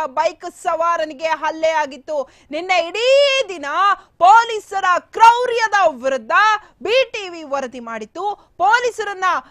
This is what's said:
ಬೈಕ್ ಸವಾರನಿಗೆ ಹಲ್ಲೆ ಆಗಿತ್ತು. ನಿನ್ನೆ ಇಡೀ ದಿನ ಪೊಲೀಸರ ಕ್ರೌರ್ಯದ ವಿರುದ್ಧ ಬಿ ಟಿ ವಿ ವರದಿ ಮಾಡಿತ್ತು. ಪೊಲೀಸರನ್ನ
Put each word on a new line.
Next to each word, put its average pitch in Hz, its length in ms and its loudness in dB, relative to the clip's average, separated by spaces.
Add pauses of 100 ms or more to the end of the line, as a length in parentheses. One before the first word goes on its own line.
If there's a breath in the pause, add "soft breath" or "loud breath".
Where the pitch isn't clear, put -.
ಬೈಕ್ 320 400 -4 (180)
ಸವಾರನಿಗೆ 320 640 -2
ಹಲ್ಲೆ 320 420 -2
ಆಗಿತ್ತು. 294 600 -4 (220 soft breath)
ನಿನ್ನೆ 339 360 -2
ಇಡೀ 539 640 2
ದಿನ 320 160 -12 (520 loud breath)
ಪೊಲೀಸರ 415 680 2 (140)
ಕ್ರೌರ್ಯದ 440 1040 2
ವಿರುದ್ಧ 262 280 -4 (520 loud breath)
ಬಿ 466 280 0
ಟಿ 403 180 -10
ವಿ 339 140 -14
ವರದಿ 262 360 -8
ಮಾಡಿತ್ತು. 233 760 -10
ಪೊಲೀಸರನ್ನ 403 680 0 (260 loud breath)